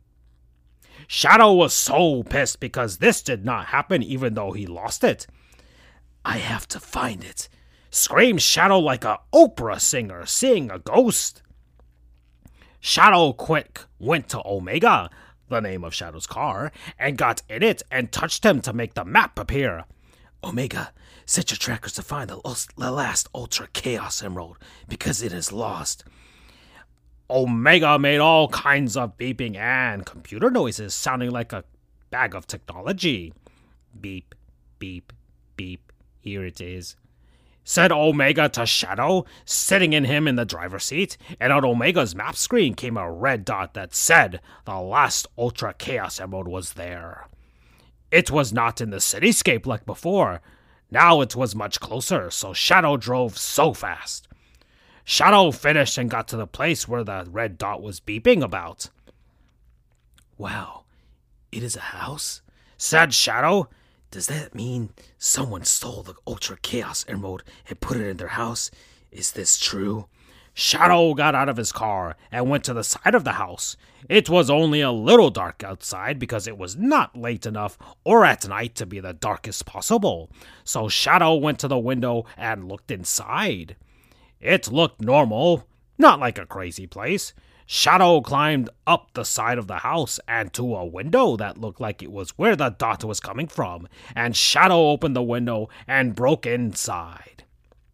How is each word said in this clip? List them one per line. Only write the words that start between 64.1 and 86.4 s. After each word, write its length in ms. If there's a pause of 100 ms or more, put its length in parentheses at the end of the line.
"Does 160
that 260
mean 400 (240)
someone 480
stole 380
the 100 (140)
Ultra 300
Chaos 500
Emerald 360 (240)
and 120
put 180
it 100
in 100
their 120
house? 400 (400)
Is 220
this 260
true?" 500 (460)
Shadow 640
got 180
out 160
of 80
his 140
car 440 (160)
and 180
went 160
to 100
the 80
side 320
of 80
the 100
house. 440 (320)
It 200
was 200
only 320
a 100
little 400
dark 320
outside 560
because 260
it 120
was 180
not 400
late 320
enough 320 (240)
or 220
at 220
night 280
to 100
be 140
the 140
darkest 520
possible. 640 (340)
So 240
Shadow 460
went 260
to 80
the 120
window 460 (120)
and 300
looked 240
inside. 840 (640)
It 320
looked 300
normal, 640 (300)
not 220
like 200
a 60